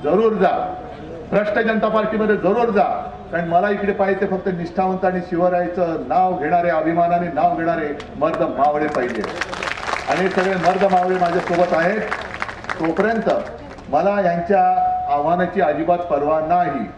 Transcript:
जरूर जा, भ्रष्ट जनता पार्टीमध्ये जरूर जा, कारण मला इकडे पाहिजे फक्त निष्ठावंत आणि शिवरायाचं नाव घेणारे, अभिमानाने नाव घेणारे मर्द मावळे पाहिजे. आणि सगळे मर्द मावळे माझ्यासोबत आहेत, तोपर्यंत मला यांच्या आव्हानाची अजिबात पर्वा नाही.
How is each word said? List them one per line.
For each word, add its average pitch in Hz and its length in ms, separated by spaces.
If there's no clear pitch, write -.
जरूर 208 300
जा, 180 420
भ्रष्ट 208 280
जनता 220 280
पार्टीमध्ये 208 500
जरूर 226 320
जा, - 420
कारण 170 160
मला 180 220
इकडे 202 220
पाहिजे 196 340
फक्त 185 220
निष्ठावंत 175 580
आणि 180 140
शिवरायाचं 175 760
नाव 180 320
घेणारे, 170 300
अभिमानाने 170 580
नाव 160 300
घेणारे 160 400
मर्द 151 240
मावळे 151 460
पाहिजे. 120 340
आणि 180 200
सगळे 190 260
मर्द 175 280
मावळे 180 320
माझ्यासोबत 175 560
आहेत, 180 300
तोपर्यंत 196 500
मला 196 320
यांच्या 180 720
आव्हानाची 175 480
अजिबात 160 360
पर्वा 151 420
नाही. 156 460